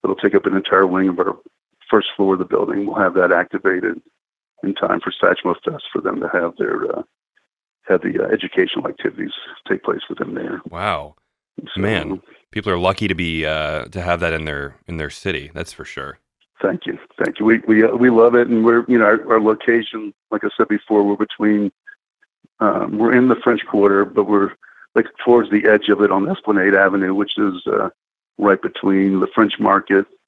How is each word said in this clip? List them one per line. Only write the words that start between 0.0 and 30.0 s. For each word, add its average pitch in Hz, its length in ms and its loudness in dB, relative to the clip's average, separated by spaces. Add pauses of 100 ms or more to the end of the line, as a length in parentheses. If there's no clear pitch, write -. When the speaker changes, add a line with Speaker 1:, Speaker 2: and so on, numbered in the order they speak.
Speaker 1:
that'll 95 160 -2
take 107 180 0
up 95 100 2
an 95 100 0
entire 95 320 2
wing 95 200 0
of 90 120 -2
our 95 180 -2 (520)
first 104 180 2 (100)
floor 98 160 2
of 92 60 0
the 92 60 -4
building. 101 420 -2
We'll - 80 -6
have 92 180 0
that 90 180 2
activated 90 720 -2 (640)
in 95 100 -4
time - 260 -2
for 92 120 -8
Satchmo 92 520 0
Fest - 200 -8 (100)
for - 80 -2
them - 180 -4
to - 80 -6
have 85 300 -2
their, - 400 -4
uh, - 60 -10 (800)
have 92 180 0
the, - 200 -4
uh, - 60 -2
educational - 600 -2
activities - 440 -8 (360)
take 95 160 -4
place - 260 -4
within - 240 -10
there. - 360 -10
Speaker 2:
Wow. 85 460 -8 (600)
Speaker 1:
So, 95 40 -6
Speaker 2:
Man, 95 420 -4 (300)
people 104 200 -6
are 87 60 0
lucky 92 300 -2
to 92 80 -2
be, 80 300 -4
uh, 76 400 -4
to 90 160 -10
have 87 180 0
that 85 140 -2
in 80 120 -4
their, 71 300 -8 (120)
in 85 100 -10
their 76 120 -8
city. 78 440 -8
That's 85 180 -10
for - 140 -16
sure. 69 340 -14 (420)
Speaker 1:
Thank - 240 -4
you. - 120 -10 (260)
Thank - 160 -6
you. 107 60 -2
We, 113 220 4
we, 110 160 4
uh, 113 120 2
we 123 140 4
love 117 260 6
it. 120 120 4
And 113 180 2
we're, 117 220 4
you 123 100 4
know, 110 80 4
our, 110 280 2
our 110 80 4
location, 110 720 0 (160)
like 107 140 -6
I 104 140 -2
said 110 100 0
before, 104 360 2
we're 101 120 2
between, 104 560 0 (880)
um, 107 380 0
we're 117 180 2
in 127 140 4
the 117 140 2
French 113 260 0
Quarter, 101 360 4
but 101 200 0
we're, 101 260 2 (440)
like, 107 100 2 (180)
towards 117 280 4
the 104 180 2
edge 107 200 4
of 98 120 4
it 101 100 4
on 98 180 0
Esplanade 98 460 2
Avenue, 95 400 2
which 101 220 -4
is, 98 300 -2
uh, 104 220 -2 (480)
right 101 240 2
between 98 600 0
the 95 120 0
French 107 260 2
Market 98 460 2 (220)